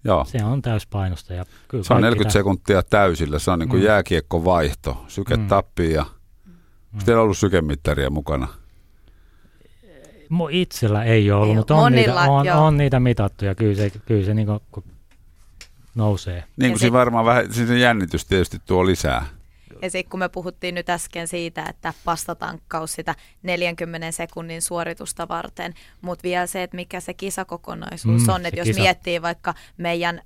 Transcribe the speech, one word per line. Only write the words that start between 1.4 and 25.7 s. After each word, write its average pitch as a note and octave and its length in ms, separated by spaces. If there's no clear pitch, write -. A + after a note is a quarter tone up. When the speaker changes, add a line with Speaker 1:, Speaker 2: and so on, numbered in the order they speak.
Speaker 2:
kyllä G#2 160
Speaker 1:
Se - 80
on A#2+ 40
Speaker 2:
kaikki A#2+ 60
Speaker 1:
neljäkymmentä G#2+ 300
Speaker 2:
tää G#2 80
Speaker 1:
sekuntia F#2+ 420
täysillä, E2 560
se - 120
on F2 80
niinku E2 180
Speaker 2:
Mm. F#2 60
Speaker 1:
jääkiekkovaihto, E2+ 1300
syke - 280
Speaker 2:
Mm. G#2+ 100
Speaker 1:
tappiin F#2 480
ja D2+ 80
Speaker 2:
Mm. - 60
Speaker 1:
onko G2+ 120
teillä A2+ 180
ollut G#2 160
sykemittaria D2 720
mukana? C#2+ 380
Speaker 2:
Mu-, E3 180
itsellä A#2 540
ei A2 260
ole G2+ 100
ollut, G#2+ 100
Speaker 3:
Ei G#2+ 60
Speaker 2:
mutta A2 180
Speaker 3:
ole. D#3 100
Speaker 2:
on A#3+ 80
niitä, A3+ 180
Speaker 3:
Monilla, F3 280
Speaker 2:
on, C#3+ 80
Speaker 3:
joo. D#3+ 180
Speaker 2:
on D#3 120
niitä C3+ 240
mitattu A#2 440
ja G2 100
kyllä G#2 220
se, G2+ 140
kyllä G#2 200
se G#2+ 80
niinku, G#2 280
ku-, - 120
nousee. G#2 400
Speaker 1:
Niin F2 100
Speaker 3:
Ja B2+ 40
Speaker 1:
kuin A2+ 100
siinä - 0
Speaker 3:
sit A#2 140
Speaker 1:
varmaan A#2+ 320
vähän, A#2 280
siis A#2 160
se A#2+ 100
jännitys G#2+ 480
tietysti F2+ 400
tuo F#2 200
lisää. C#2 400
Speaker 3:
Ja F#3 80
sit F#3 180
kun F#3 120
me F3+ 80
puhuttiin F3+ 460
nyt F3 160
äsken E3+ 380
siitä, E3 400
että D#3+ 260
pastatankkaus E3 880
sitä E3 220
neljänkymmenen E3+ 680
sekunnin E3 500
suoritusta E3+ 680
varten, F3 460